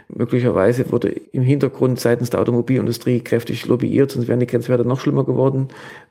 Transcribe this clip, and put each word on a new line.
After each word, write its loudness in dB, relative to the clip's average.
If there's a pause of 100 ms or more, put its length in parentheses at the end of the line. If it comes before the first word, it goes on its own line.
(140)
möglicherweise 0
wurde 0
im -4
Hintergrund 2
seitens 0
der 0
Automobilindustrie 0
kräftig -4
lobbyiert, 2
sonst -4
wären 2
die 0
Grenzwerte 0
noch 0
schlimmer 0
geworden. 0 (420)